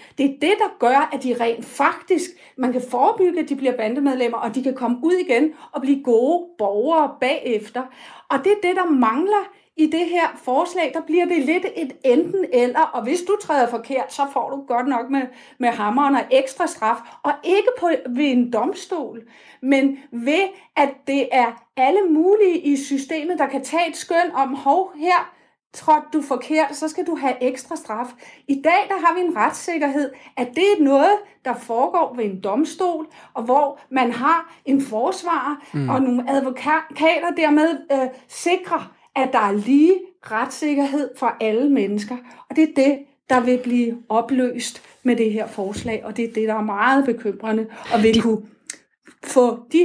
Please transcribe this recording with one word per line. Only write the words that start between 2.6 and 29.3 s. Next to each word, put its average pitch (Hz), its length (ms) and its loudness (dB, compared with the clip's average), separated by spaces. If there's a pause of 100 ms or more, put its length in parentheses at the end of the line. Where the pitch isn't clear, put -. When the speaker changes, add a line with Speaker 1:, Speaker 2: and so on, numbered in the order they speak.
Speaker 1:
kan 247 180 -2
forebygge, 349 500 2
at 302 100 -4
de 285 60 -4
bliver 247 220 -2
bandemedlemmer, 240 600 0
og 220 180 -6
de 262 80 -2
kan 262 100 0
komme 247 300 -2
ud 330 100 2
igen 311 380 2 (200)
og 285 100 -8
blive 269 220 0
gode 262 420 2 (120)
borgere 262 540 0 (100)
bagefter. 254 600 -2 (460)
Og 277 140 0
det 392 80 4
er 415 160 0
det, 370 80 2
der 359 160 0
mangler 302 600 2 (260)
i 311 80 4
det 330 200 0
her 339 220 0 (160)
forslag. 320 500 -2
Der 320 80 -6
bliver 339 240 0
det 339 200 0
lidt 349 200 0 (120)
et 294 160 -6 (120)
enten 330 480 2
eller, 247 260 2
og 254 240 0
hvis 320 180 -2
du 392 200 0
træder 269 260 2
forkert, 240 460 -6
så - 80 -4 (120)
får 269 160 -4
du 277 260 -6
godt 247 120 -2
nok 254 220 -2
med, 269 120 0 (380)
med 247 100 0
hammeren 233 460 0
og 240 60 2 (100)
ekstra 269 360 2
straf, 226 300 -2 (260)
og 285 80 0 (120)
ikke 381 260 2 (100)
på, 349 80 0 (220)
ved 269 220 0
en 247 220 2
domstol, 240 680 -6 (400)
men 269 360 2 (140)
ved, 277 320 0 (340)
at 285 120 4 (180)
det 277 240 0
er 240 320 0 (140)
alle 277 220 4 (100)
mulige 349 500 4
i 285 180 0
systemet, 302 640 -4
der 277 80 2
kan 269 160 -6
tage 330 260 -2
et 285 80 -10
skøn 349 360 0
om, 269 200 -2
Hov, 311 440 0
her 349 360 0 (400)
trådte 302 400 2
du 311 80 -2
forkert, 294 540 -2
så 311 140 -6
skal 320 180 -6
du 339 80 -4
have 269 180 -2 (100)
ekstra 269 320 -4
straf. 240 320 -8 (400)
I 277 160 -2
dag, 370 260 2
der 349 160 -2
har 330 100 4
vi 370 60 -2
en 349 140 -2